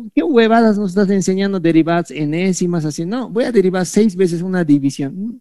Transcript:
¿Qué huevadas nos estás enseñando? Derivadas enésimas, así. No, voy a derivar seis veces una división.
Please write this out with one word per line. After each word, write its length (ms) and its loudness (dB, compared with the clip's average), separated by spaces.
¿Qué 120 0
huevadas 520 4
nos 140 -2
estás 200 0
enseñando? 500 0
Derivadas 500 2
enésimas, 720 -2
así. 220 -6
No, 220 -6
voy 160 -2
a 80 -4
derivar 340 2
seis 300 2
veces 260 0
una 220 -2
división. 760 -2